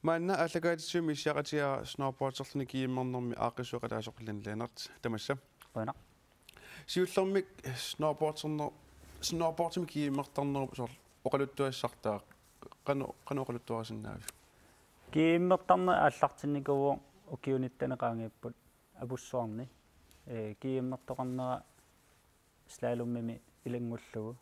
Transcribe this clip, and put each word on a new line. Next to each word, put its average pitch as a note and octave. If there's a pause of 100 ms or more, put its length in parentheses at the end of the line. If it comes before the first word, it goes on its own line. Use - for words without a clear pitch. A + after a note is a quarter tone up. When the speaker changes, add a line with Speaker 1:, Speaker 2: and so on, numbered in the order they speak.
Speaker 1:
Манна E3+
аллагаатсуми E3
исиақатиа C#3+
snowboard-серлуни C3+
кииммернэрми B2+
ааққисуақалаасоқлин A2+
леэнерт G#2+ (100)
тамасса. A#2 (360)
Speaker 2:
Уина. A2+ (920)
Speaker 1:
Сиуллэрмик F#3+ (180)
snowboard-сернер-, D3+ (480)
snowboard-сми E3
кииммертарнеру C#3
сор A#2+ (340)
оқалуттуассартаа C3 (640)
қану, C#3 (100)
қану C#3
оқалуттуарасиннаави? A2 (840)
Speaker 2:
Кииммертарне F3+
ааллартинникуво C#3+ (300)
укиуниттанеқаангиппут B2 (420)
апуссуарни. A#2+ (560)
Э, A2
кииммертоқарнера B2+ (1040)
слалуммими A#2+ (240)
илангуллугу. A#2